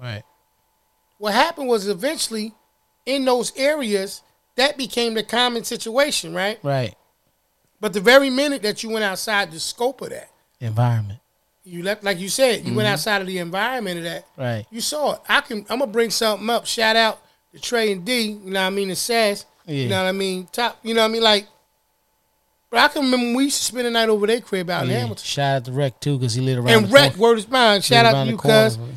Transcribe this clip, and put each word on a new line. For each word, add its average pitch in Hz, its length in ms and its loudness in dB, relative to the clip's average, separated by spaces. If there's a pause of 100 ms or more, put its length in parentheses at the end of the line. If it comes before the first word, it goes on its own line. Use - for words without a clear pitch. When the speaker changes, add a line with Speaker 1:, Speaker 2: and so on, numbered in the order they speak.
Speaker 1:
Right. 107 240 -10 (920)
Speaker 2:
What 202 160 -4
happened 294 360 0
was 208 200 0
eventually 220 640 -4 (540)
in 262 180 -2
those 247 320 0
areas, 254 640 -2 (360)
that 285 200 2
became 240 380 -4
the 214 80 -2
common 233 420 -2
situation, 226 720 -2
right? 190 280 -4
Speaker 1:
Right. 135 320 -2 (880)
Speaker 2:
But 196 120 -4
the 208 60 0
very 262 280 6
minute 277 340 0
that 208 200 -4
you 220 80 -10
went 220 160 -2
outside 196 460 -2
the 160 60 -14
scope 240 440 -4
of 175 80 -12
that - 180 -14 (320)
Speaker 1:
Environment. 113 580 0 (460)
Speaker 2:
you 175 180 -12
left, 202 220 -4
like 196 140 -2
you 190 100 -8
said, 240 380 2
you - 80 -2
went 214 120 2
Speaker 1:
Mm-hmm. 202 60 2
Speaker 2:
outside 196 300 -2
of 185 40 -6
the 185 120 -6
environment 190 600 -4
of 165 60 -8
that. 165 220 -10 (100)
Speaker 1:
Right. 117 340 -6
Speaker 2:
You 226 120 -8
saw 285 320 -2
it. - 120 -10
I 247 140 4
can, 220 200 -8 (100)
I'm 226 80 -2
gonna 277 80 0
bring 226 240 0
something 214 400 -2
up. 226 160 -2
Shout 220 300 0
out 226 260 2 (320)
to 160 60 -20
Trey 220 300 0
and 185 140 -4
D, 247 160 0 (240)
you 185 60 -14
know 190 100 -2
what 190 60 2
I 190 40 0
mean, 196 200 -2
and 185 80 -6
Sass. 220 480 0 (180)
Speaker 1:
Yeah. 160 120 -8
Speaker 2:
You 139 120 -2
know 190 140 0
what 185 60 0
I 185 40 0
mean? 190 400 -4
Top, 240 300 -4
you 226 100 -4
know 226 80 2
what 220 80 6
I 220 40 0
mean? 226 100 -2
Like, 208 240 2 (1200)
bro, 233 120 2
I 285 80 6
can 294 140 -2
remember 254 260 2
when 233 80 0
we 269 80 2
used 285 160 -2
to - 40 -4
spend 240 220 -4
the 240 40 -2
night 226 200 2
over 208 160 2
their 226 160 0
crib 185 260 -4
out 170 160 -2
in 127 60 -2
Speaker 1:
Yeah. - 80 0
Speaker 2:
Hamilton. 110 260 -6
Speaker 1:
Shout 139 320 0
out 127 80 -4
to 127 80 -10
Rec, 135 280 -2
too, 143 180 -2
'cause 123 160 -2
he 127 80 -2
lived 131 160 0
around 123 180 4
Speaker 2:
And 214 120 4
Speaker 1:
the 208 40 2
Speaker 2:
Rec, 277 200 8
Speaker 1:
corner. 175 100 -10
Speaker 2:
word 233 160 6
is 202 100 -8
mine. 226 320 4
Shout 233 240 6
Speaker 1:
Lived - 40 8
Speaker 2:
out 226 60 8
Speaker 1:
around 226 120 2
Speaker 2:
to 226 60 0
Speaker 1:
the 220 40 -2
Speaker 2:
you, - 20 -8
Speaker 1:
corner. 220 300 6
Speaker 2:
cuz. 113 100 -4 (180)